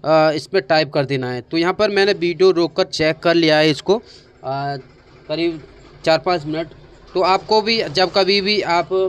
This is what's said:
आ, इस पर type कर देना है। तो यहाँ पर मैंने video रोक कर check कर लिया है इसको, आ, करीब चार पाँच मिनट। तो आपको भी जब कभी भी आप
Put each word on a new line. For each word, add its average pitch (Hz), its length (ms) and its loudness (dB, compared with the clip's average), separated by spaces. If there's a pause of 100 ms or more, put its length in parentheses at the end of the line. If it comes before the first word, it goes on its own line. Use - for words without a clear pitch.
आ, 156 280 2
इस 156 160 -6
पर 190 140 0
type 156 320 0
कर 143 120 0
देना 131 260 -4
है। 123 100 -6
तो - 160 -8
यहाँ 175 160 0
पर 214 160 0
मैंने 196 240 2
video 175 380 2
रोक 165 240 -2
कर 185 100 0
check 156 340 -2
कर 170 160 2
लिया 160 220 4
है 156 140 4
इसको, 180 260 -2 (460)
आ, 139 320 -6 (520)
करीब 160 340 -4 (440)
चार 160 140 2
पाँच 170 260 -4
मिनट। 160 220 -6 (460)
तो 185 100 0
आपको 190 380 2
भी 220 280 -2
जब 175 240 0
कभी 196 280 2
भी 208 180 0 (120)
आप 170 220 -2 (160)